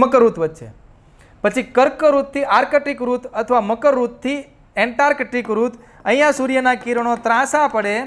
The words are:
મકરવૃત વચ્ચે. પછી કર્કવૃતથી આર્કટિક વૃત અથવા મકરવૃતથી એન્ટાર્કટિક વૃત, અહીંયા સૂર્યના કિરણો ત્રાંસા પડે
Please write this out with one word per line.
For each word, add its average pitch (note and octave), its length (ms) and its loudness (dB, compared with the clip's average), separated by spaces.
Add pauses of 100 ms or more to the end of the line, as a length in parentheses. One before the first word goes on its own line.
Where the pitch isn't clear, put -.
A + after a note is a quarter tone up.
મકરવૃત B3 420 4
વચ્ચે. D#3 240 -8 (760)
પછી G#3 320 -2
કર્કવૃતથી C#4 680 2 (120)
આર્કટિક C#4+ 420 -2
વૃત B3 240 -4 (160)
અથવા A#3+ 220 0
મકરવૃતથી B3 760 -2 (380)
એન્ટાર્કટિક A#3+ 720 -2
વૃત, A3+ 260 -2 (300)
અહીંયા C#4+ 340 2
સૂર્યના B3+ 380 0
કિરણો A#3+ 420 -2
ત્રાંસા B3+ 500 0
પડે G#3 280 -2 (100)